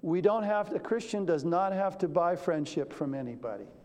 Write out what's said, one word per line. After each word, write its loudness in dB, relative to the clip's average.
we 2
don't 4
have 0
to, -4
a -2
Christian -2
does 2
not 2
have -2
to 0
buy 2
friendship -2
from -4
anybody. -8